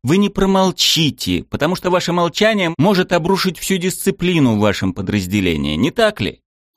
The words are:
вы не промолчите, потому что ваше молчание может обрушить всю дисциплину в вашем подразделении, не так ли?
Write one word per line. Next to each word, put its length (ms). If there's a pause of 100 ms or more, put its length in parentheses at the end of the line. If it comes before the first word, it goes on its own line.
вы 140
не 120
промолчите, 1160
потому 320
что 140
ваше 220
молчание 680
может 340
обрушить 460
всю 180
дисциплину 800
в 40
вашем 320
подразделении, 840
не 140
так 300
ли? 220 (340)